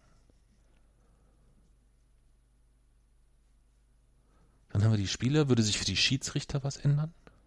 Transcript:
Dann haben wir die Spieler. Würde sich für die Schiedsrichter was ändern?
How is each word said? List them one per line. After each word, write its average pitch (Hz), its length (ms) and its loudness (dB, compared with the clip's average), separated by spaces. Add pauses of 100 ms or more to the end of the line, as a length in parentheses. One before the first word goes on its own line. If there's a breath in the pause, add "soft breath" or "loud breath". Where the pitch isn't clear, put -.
(4000)
Dann 101 120 2
haben 110 60 4
wir 110 80 2
die 98 100 -2
Spieler. 143 400 0
Würde 117 140 4
sich 104 160 -2
für - 60 -6
die 95 120 -4
Schiedsrichter - 680 -2
was 139 120 -6
ändern? 147 360 0 (340)